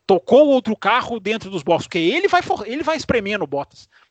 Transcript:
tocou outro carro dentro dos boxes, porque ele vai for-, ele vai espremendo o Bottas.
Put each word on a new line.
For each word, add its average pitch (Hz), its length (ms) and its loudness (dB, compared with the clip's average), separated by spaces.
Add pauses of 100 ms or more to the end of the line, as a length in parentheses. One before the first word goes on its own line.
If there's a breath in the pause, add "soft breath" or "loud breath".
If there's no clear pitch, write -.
tocou 254 420 6
outro 247 280 0
carro 233 420 -2
dentro 202 300 -6
dos 185 140 -6
boxes, 165 240 0
porque 175 140 -6
ele 277 280 0
vai 359 140 2
for-, - 240 -6
ele 269 160 -8
vai 302 160 -4
espremendo 208 460 -4
o - 20 -2
Bottas. 139 420 -8 (220 soft breath)